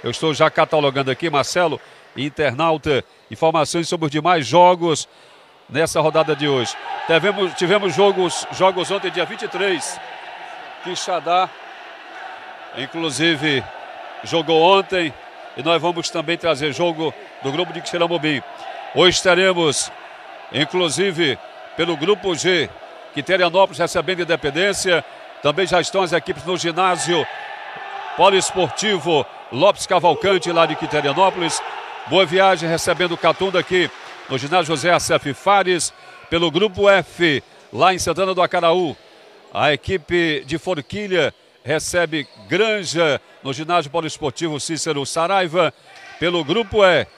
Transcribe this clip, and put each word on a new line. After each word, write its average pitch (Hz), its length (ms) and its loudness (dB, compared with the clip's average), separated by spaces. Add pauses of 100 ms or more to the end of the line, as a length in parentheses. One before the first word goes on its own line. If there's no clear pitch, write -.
Eu 120 100 -6
estou 156 220 -2
já 156 160 4
catalogando 143 600 0
aqui, 165 180 -4
Marcelo, 147 500 0 (360)
internauta, 147 880 0 (260)
informações 160 600 0
sobre 165 160 -2
os 143 60 -2
demais 156 360 0
jogos 170 600 4 (640)
nessa 160 300 0
rodada 156 340 2
de 143 140 0
hoje. 127 280 0 (320)
Tivemos, 180 480 2
tivemos 185 380 0
jogos, 185 600 2
jogos 180 360 0
ontem, 190 220 -2
dia 175 140 -2
vinte 214 180 -10
e 202 60 -8
três. 185 500 -4 (840)
Quixadá, 175 680 -2 (1300)
inclusive, 147 840 0 (600)
jogou 160 380 2
ontem. 185 520 4 (440)
E 127 60 -8
nós 160 180 4
vamos 170 280 -2
também 165 280 -4
trazer 151 360 0
jogo 160 400 -2 (280)
do 139 100 -4
grupo 165 220 -4
de 160 160 -12
Xeramobim. 165 520 0 (540)
Hoje 170 260 6
teremos, 175 720 2 (600)
inclusive, 160 840 0 (380)
pelo 165 220 0
grupo 185 360 0
G, 165 360 0 (440)
Quiterianópolis 180 640 2
recebendo 170 460 -2
Independência. 165 800 0 (360)
Também 147 240 2
já 175 140 2
estão 185 220 0
as 170 100 -2
equipes 175 340 -2
no 180 120 -2
ginásio 170 680 0 (920)
poliesportivo 180 1080 2 (260)
Lopes 151 340 2
Cavalcante, 175 680 2
lá 165 140 4
de 156 100 -4
Quiterianópolis. 156 840 0 (460)
Boa 175 180 4
Viagem 180 420 2
recebendo 170 480 0
Catunda 180 440 0
aqui 175 280 0 (400)
no 131 80 -4
ginásio 147 300 0
José 160 260 0
Acef 160 440 2
Fares. 185 580 0 (340)
Pelo 170 220 0
grupo 196 400 2
F, 165 540 2 (280)
lá 175 220 4
em 175 60 -4
Santana 185 340 -2
do 180 80 -2
Acaraú, 170 560 0 (560)
a 135 180 2
equipe 170 760 -2
de 156 100 -4
Forquilha 185 760 -2 (320)
recebe 156 640 -2 (200)
Granja 165 760 0 (220)
no 135 100 -6
ginásio 156 380 -2
poliesportivo 156 680 -4
Cícero 147 460 -4
Saraiva. 170 640 0 (480)
Pelo 175 240 0
grupo 208 400 2
E 156 220 6 (120)